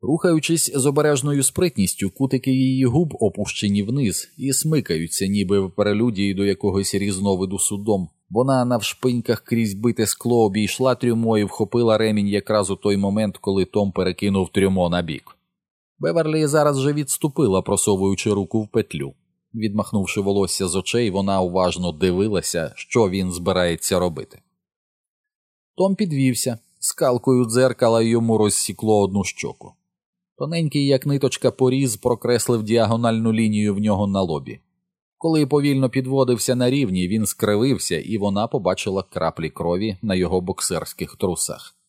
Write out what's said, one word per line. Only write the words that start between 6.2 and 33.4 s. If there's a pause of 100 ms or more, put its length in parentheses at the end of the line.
до
якогось
різновиду
судом. (200)
Вона
навшпиньках
крізь
бите
скло
обійшла
трюмо
і
вхопила
ремінь
якраз
у
той
момент,
коли
Том
перекинув
трюмо
на
бік. (600)
Беверлі
зараз
же
відступила,
просовуючи
руку
в
петлю. (400)
Відмахнувши
волосся
з
очей,
вона
уважно
дивилася,
що
він
збирається
робити. (1300)
Том
підвівся, (220)
скалкою
дзеркала
йому
розсікло
одну
щоку. (640)
Тоненький,
як
ниточка,
поріз
прокреслив
діагональну
лінію